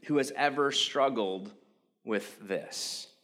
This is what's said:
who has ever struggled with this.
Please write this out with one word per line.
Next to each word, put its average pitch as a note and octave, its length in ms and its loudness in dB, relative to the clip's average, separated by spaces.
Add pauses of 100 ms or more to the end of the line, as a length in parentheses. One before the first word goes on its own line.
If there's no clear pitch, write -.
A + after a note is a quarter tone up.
who D3+ 100 2
has C3+ 180 2
ever C#3 380 2
struggled G#2+ 800 0 (500)
with G#2+ 380 -2
this. - 680 -6 (180)